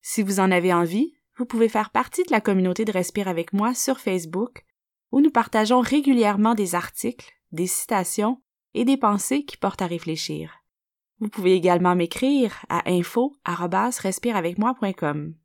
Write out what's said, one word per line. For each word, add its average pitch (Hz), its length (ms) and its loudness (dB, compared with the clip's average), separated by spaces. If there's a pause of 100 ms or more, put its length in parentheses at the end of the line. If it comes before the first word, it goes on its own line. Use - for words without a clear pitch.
Si - 220 -4
vous 196 180 0
en 190 100 4
avez 180 220 2
envie, 175 400 0 (240)
vous 247 80 -4
pouvez 226 240 0
faire 214 220 -2
partie - 320 -2
de 349 80 -2
la 226 100 2
communauté 190 460 0
de 214 60 -4
Respire 190 360 -2
avec 170 240 -4
moi 208 220 0
sur 262 260 -2
Facebook, 185 640 -6 (480)
où 262 80 4
nous 302 100 6
partageons 226 500 2
régulièrement 233 760 4
des 190 200 -2
articles, - 560 -6 (220)
des 175 140 -2
citations 208 760 -2 (320)
et 233 140 0
des 269 100 4
pensées 247 480 0
qui - 140 -18
portent - 240 -2
à 180 40 -2
réfléchir. 160 800 -8 (540)
Vous 214 100 -4
pouvez 190 240 2
également 180 420 4
m'écrire 240 760 0
à - 200 -2
info 233 440 0 (100)
arobase 180 540 -2
respire 240 380 -4
avec 175 200 -2
moi 220 160 0
point 196 220 -4
com. 151 400 -4 (100)